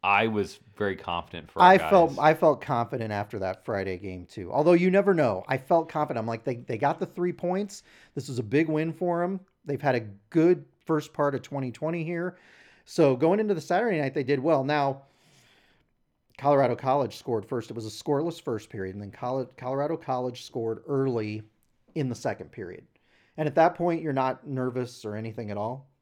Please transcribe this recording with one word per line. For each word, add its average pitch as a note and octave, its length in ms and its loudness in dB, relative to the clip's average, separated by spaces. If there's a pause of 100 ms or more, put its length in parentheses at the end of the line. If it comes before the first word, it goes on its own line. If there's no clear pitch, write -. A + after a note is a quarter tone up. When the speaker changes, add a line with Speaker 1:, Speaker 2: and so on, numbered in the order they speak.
Speaker 1:
I G2+ 240 4
was G#2 320 -2 (180)
very G2 180 -2
confident E2+ 560 -8
for - 100 -10
our F3+ 60 10
Speaker 2:
I F#3+ 100 10
Speaker 1:
guys. D#3+ 120 0
Speaker 2:
felt, E3 300 4
I D#3 140 6
felt D#3 280 2
confident A#2 500 -4
after G#2 280 -4
that F#2+ 260 -6
Friday G2 340 -4
game F#2 260 -10
too. F2+ 260 -12
Although D3+ 220 4
you F3 160 6
never F#3+ 240 4
know, A#2 360 2
I C3+ 80 0
felt D#3+ 320 0
confident. C#3+ 340 -2
I'm A2 40 -4
like, A2+ 180 -6
"They, B2+ 100 -4
they A#2+ 220 -8
got C#3+ 220 0
the F#3+ 60 -4
three F3+ 280 -4
points. F#3 500 -4 (320)
This B2 140 -8
was B2 100 -4
a A#2+ 40 -4
big C#3 260 2
win D#3 240 -2
for F3 300 -2
'em." F#3 180 -4 (240)
They've C3 160 -6
had C#3 140 2
a A#2+ 60 0 (280)
good E3 360 4 (200)
first - 280 -2
part C#3+ 220 0
of B2 60 -4
twenty C3+ 300 -6
twenty D#3+ 320 -6
here. F3 340 -6 (480)
So C#3 300 4
going D#3+ 240 4
into G#3+ 140 0
the D#3+ 80 -2
Saturday F#3+ 400 0
night, C3+ 120 -2
they D3 100 -2
did C3+ 160 0
well. C#3 240 2
Now, C#3 400 0 (1300)
Colorado C3+ 380 4
College C3 420 0
scored A2 280 -4
first. A#2+ 240 -6
It A#2+ 60 -12
was A2+ 100 -8
a A2 40 -8 (140)
scoreless D#3+ 380 -2
first A2+ 280 -6
period, F#2+ 260 -8
and G2+ 80 -12
then G2 80 -14
Col-, B2+ 340 -6 (120)
Colorado C#3 400 -4
College B2+ 460 -6
scored A2+ 440 -6
early A#2 560 -2 (520)
in C#3 140 -2
the A#2 60 -4
second G2 360 -6
period. F#2 320 -12 (540)
And D3+ 100 -2
at - 80 -2
that E3 200 6
point, E3+ 260 0
you're D#3 120 -4
not C3 340 -2
nervous B2+ 580 -4
or G#2 100 -6
anything A2 360 -8
at G2+ 60 -6
all? A#2+ 300 -6 (140)